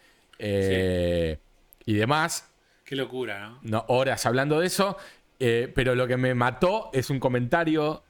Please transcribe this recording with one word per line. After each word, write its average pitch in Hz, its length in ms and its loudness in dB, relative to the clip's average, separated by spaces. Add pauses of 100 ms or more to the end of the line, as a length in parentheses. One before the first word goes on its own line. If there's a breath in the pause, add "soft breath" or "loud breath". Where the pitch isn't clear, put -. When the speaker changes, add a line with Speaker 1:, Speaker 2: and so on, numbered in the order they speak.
(380 soft breath)
Speaker 1:
eh, 92 1000 0 (460)
Speaker 2:
Sí. 110 80 -2
Speaker 1:
y 104 40 2
demás. 147 520 0 (360 soft breath)
Speaker 2:
Qué - 100 -12
locura, 123 460 -6
¿no? 113 220 -16
Speaker 1:
No, 113 260 -4
horas 131 380 0
hablando 139 340 2
de 180 60 2
eso, 190 300 0 (440 loud breath)
eh, 120 340 2
pero 127 200 2
lo 127 120 2
que 123 100 0
me 127 180 2
mató 151 580 0
es 131 180 -2
un 135 100 -2
comentario 151 880 0